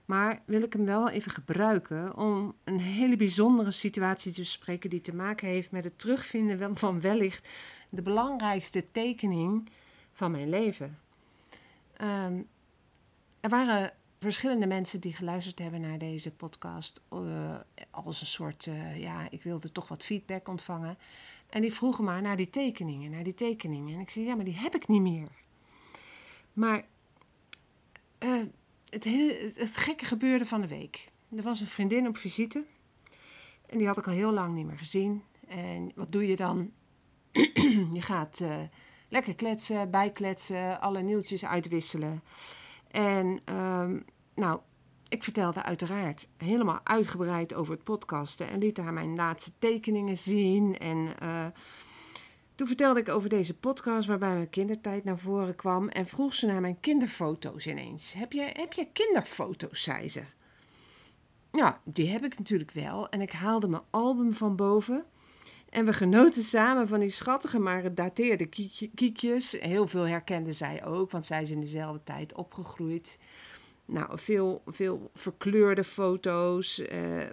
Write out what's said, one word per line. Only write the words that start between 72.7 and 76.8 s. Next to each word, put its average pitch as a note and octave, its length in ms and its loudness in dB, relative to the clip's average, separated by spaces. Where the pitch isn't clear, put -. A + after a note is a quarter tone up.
Nou, - 340 -4
veel, F#3+ 460 0
veel F#3 480 -4
verkleurde G3 720 4
foto's, F3+ 960 0
eh, E3+ 540 -4